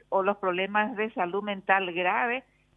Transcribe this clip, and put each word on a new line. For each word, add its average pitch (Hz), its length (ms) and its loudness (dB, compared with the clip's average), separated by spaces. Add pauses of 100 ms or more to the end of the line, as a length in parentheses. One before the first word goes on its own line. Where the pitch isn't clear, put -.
o 190 140 2
los 202 140 2
problemas 196 580 0
de 220 180 -2
salud 185 300 -2
mental 190 500 0
grave 233 500 0 (340)